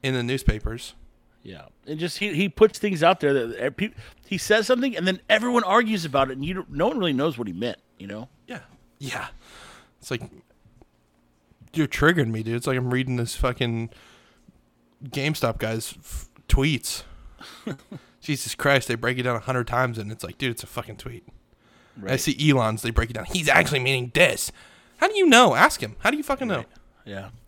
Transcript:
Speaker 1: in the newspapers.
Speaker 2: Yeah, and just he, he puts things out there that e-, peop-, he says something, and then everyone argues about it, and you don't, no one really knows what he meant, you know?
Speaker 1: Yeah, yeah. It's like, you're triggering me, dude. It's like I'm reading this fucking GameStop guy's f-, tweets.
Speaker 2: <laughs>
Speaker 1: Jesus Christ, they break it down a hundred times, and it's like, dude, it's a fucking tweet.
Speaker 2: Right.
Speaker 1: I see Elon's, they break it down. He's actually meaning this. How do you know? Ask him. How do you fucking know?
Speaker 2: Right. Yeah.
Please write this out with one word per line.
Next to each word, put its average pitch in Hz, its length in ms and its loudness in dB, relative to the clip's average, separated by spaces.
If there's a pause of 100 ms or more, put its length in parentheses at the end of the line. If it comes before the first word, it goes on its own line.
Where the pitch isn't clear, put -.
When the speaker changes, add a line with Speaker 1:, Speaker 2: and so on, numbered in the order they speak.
Speaker 1:
in 131 100 -2
the 123 100 0
newspapers. 117 680 -2 (480)
Speaker 2:
Yeah, 90 220 -18 (240)
and 156 120 -8
just 165 200 -6
he, 208 140 -4
he 185 140 0
puts 214 320 4
things 196 240 0
out 175 160 6
there 143 140 2
that 117 320 -2
e-, - 60 0
peop-, 190 240 -6 (320)
he 196 100 -4
says 214 300 2
something, 247 280 0
and 170 120 -2
then 185 120 0 (100)
everyone 240 360 4
argues 214 400 2
about 135 240 2
it, 131 40 -6
and 135 120 -6
you 180 80 -4
don't, 185 180 -8
no 151 160 0
one 294 120 -2
really 180 140 0
knows 135 240 -2
what 117 100 -6
he 90 60 -8
meant, 104 240 -6 (200)
you 98 100 -16
know? 107 220 -12 (180)
Speaker 1:
Yeah, 233 120 -12 (400)
yeah. - 280 -10 (720)
It's - 120 -18
like, 127 100 -6 (1500)
you're 156 140 0
triggering 151 440 2
me, 110 120 -4
dude. 117 120 -4
It's 120 120 -4
like 131 100 0
I'm 127 160 -2
reading 127 240 0
this 117 180 -4
fucking 117 540 -2 (1160)
GameStop 139 520 -2
guy's 113 400 -4
f-, - 320 -12 (180)
tweets. - 560 2 (600)
Speaker 2:
<laughs> - 560 -14
Speaker 1:
Jesus - 340 -4
Christ, 139 320 2
they 120 80 -2
break 120 220 -2
it 123 60 -4
down 123 120 0
a 117 40 -4
hundred 127 280 -4
times, 123 300 -2
and 107 140 -8
it's - 120 -12
like, 87 140 -14
dude, 127 140 -2
it's - 120 -10
a - 40 -14
fucking 117 300 -12
tweet. - 300 -16 (720)
Speaker 2:
Right. 98 140 -4
Speaker 1:
I - 20 0
see 147 340 0
Elon's, 110 320 2
they 117 100 -4
break 113 180 0
it 117 40 -12
down. 110 120 -10
He's 160 240 -2
actually 143 300 4
meaning 123 340 -2
this. - 380 2 (460)
How 339 120 2
do 427 80 -2
you 381 80 6
know? 233 300 8
Ask 214 280 4
him. 110 160 -10
How 214 120 2
do 294 60 -2
you 302 60 -6
fucking 262 240 -4
know? 185 120 -2
Speaker 2:
Right. 110 80 -10 (380)
Yeah. 98 240 -12 (180)